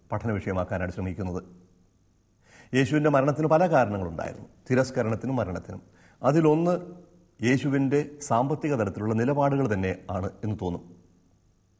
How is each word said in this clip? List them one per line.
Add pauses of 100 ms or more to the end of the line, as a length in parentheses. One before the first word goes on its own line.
(140)
പഠന
വിഷയമാക്കാനായിട്ട്
ശ്രമിക്കുന്നത്. (1400)
യേശുവിൻ്റെ
മരണത്തിന്
പല (120)
കാരണങ്ങളുണ്ടായിരുന്നു, (220)
തിരസ്കരണത്തിനും
മരണത്തിനും. (380)
അതിലൊന്ന് (760)
യേശുവിൻ്റെ (280)
സാമ്പത്തിക
തലത്തിലുള്ള
നിലപാടുകൾ
തന്നെ (240)
ആണ് (140)
എന്ന്
തോന്നും. (960)